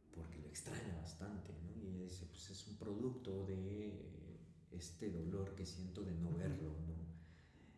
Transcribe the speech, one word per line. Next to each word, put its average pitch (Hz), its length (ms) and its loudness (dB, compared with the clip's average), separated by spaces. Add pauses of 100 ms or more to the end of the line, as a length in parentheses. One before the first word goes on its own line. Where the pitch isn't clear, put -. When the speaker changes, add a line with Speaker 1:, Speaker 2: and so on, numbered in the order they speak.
(140)
Speaker 1:
porque 82 260 -2
lo 73 80 -4
extraña 95 540 0
bastante, 95 500 -2 (120)
¿no? - 180 -4
Y 98 80 -2
ella 92 140 0
dice, 90 240 -4
"Pues - 240 -10
es 95 160 -6
un 101 100 -4
producto 104 680 2
de, 98 440 2
eh, - 500 -4 (320)
este 90 400 -2
dolor 87 440 2
que 92 100 0
siento 92 380 0
de 90 100 2
no 85 160 6
Speaker 2:
Ujú. 80 80 6
Speaker 1:
verlo", 78 320 4 (180)
¿no? 82 80 0 (840)